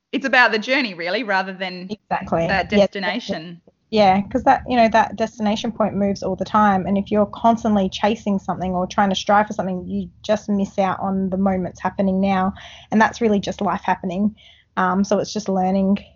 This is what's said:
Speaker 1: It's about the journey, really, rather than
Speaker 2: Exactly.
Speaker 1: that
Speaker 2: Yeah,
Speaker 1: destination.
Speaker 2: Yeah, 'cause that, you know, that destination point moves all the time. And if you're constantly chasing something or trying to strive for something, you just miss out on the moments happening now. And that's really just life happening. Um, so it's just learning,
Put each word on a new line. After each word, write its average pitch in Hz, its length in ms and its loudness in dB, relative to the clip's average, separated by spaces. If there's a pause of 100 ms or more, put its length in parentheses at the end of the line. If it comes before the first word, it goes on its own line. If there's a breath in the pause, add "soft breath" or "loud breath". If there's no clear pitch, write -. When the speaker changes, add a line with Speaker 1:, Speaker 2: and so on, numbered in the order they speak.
(120)
Speaker 1:
It's 269 140 -4
about 240 260 4
the 220 60 0
journey, 240 340 -2
really, 175 300 -4
rather 190 320 -2
than 180 360 -8
Speaker 2:
Exactly. 175 560 -2
Speaker 1:
that 185 240 -2
Speaker 2:
Yeah, 208 100 2
Speaker 1:
destination. 180 800 -2 (320)
Speaker 2:
Yeah, 202 280 6
'cause 226 240 -4
that, 165 240 4
you 247 80 0
know, 226 100 6
that 214 300 2
destination 214 560 -4
point 208 240 -2
moves 196 260 -2
all 190 140 -4
the 190 80 -6
time. 196 420 2
And 196 100 0
if 196 140 -2
you're 208 160 4
constantly 214 600 2
chasing 208 500 -2
something 185 340 -4
or 180 140 -2
trying 202 220 0
to 185 80 0
strive 208 320 2
for - 40 -10
something, 180 320 -6
you 185 240 -6 (140)
just 208 260 -2
miss 202 300 -2
out 190 220 0
on 190 300 -2
the 185 60 -2
moments 190 440 -2
happening 190 400 0
now. 196 340 0 (380 loud breath)
And 214 80 4
that's - 200 2
really 214 200 2
just - 200 -8
life 185 220 -2
happening. 196 540 -2 (400 soft breath)
Um, 185 260 0
so 196 160 0
it's - 140 -4
just 208 160 -6
learning, 190 500 2 (180)